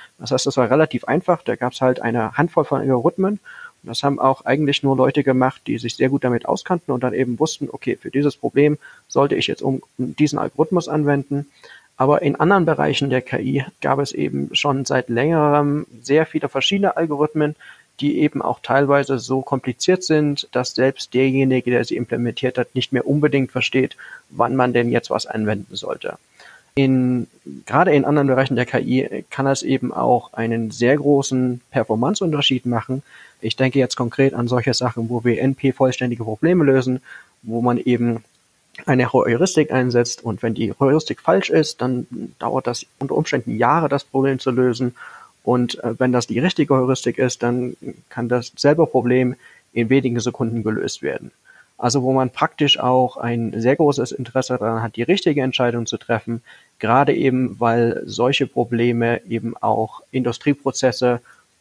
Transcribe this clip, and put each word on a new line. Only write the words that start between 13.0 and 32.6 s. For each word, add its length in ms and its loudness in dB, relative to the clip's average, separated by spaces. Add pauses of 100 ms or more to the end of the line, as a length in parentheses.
der 120 0
K 180 -4
I 260 -2 (160)
gab 180 0
es 120 -4
eben 420 -4
schon 300 0
seit 240 -2
längerem 800 2 (160)
sehr 240 2
viele 240 -4
verschiedene 480 0
Algorithmen, 580 0 (460)
die 180 0
eben 220 0
auch 200 -4
teilweise 560 2
so 240 -4
kompliziert 640 -2
sind, 480 0
dass 240 -4
selbst 380 0
derjenige, 580 2
der 140 2
sie 100 -4
implementiert 600 -4
hat, 180 -4
nicht 160 -4
mehr 160 0
unbedingt 460 2
versteht, 420 -2 (340)
wann 280 0
man 160 2
denn 180 0
jetzt 180 -2
was 160 -4
anwenden 520 -6
sollte. 400 -8 (560)
In, 540 2 (380)
gerade 280 2
in 100 4
anderen 240 2
Bereichen 300 2
der 80 0
K 140 -2
I 500 -2
kann 160 -4
das 180 0
eben 300 -2
auch 400 0
einen 380 -4
sehr 260 2
großen 640 0 (100)
Performanceunterschied 920 0